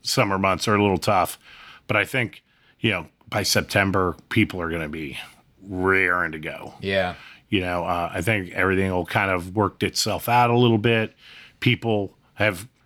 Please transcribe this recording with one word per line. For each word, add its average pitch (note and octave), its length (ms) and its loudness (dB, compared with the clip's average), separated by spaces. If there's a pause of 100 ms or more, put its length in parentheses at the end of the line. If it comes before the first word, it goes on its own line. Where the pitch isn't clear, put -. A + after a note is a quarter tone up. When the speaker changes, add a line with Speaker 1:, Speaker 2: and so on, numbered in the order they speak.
Speaker 1:
summer G2+ 360 0
months F#2+ 300 0
are G#2+ 60 4
a G#2 80 4
little G2 160 4
tough. F#2 400 0 (480)
But G#2+ 100 0
I G#2 80 2
think, A#2+ 380 -6 (380)
you A2+ 100 2
know, F2 160 -2 (240)
by G#2+ 120 -2
September, F#2+ 720 0 (120)
people F#2+ 320 0
are E2+ 80 -4
gonna E2 220 -6
be D2 260 -10 (500)
raring F#2 680 2
to D#2+ 60 -10
go. D#2 420 -12
Speaker 2:
Yeah. F#2+ 340 -2 (340)
Speaker 1:
You F#2+ 140 2
know, F2+ 220 -2
uh, F2 280 -2
I F#2+ 80 -4
think F#2+ 320 -2
everything F#2+ 400 2
will F2+ 140 -2
kind G2+ 240 0
of F2+ 260 -2
worked G2+ 260 0
itself G2 460 -4
out A#2+ 220 4
a A#2+ 80 4
little A#2+ 180 6
bit. A2+ 380 0 (460)
People A2 540 -2 (200)
have, G2+ 340 -2 (180)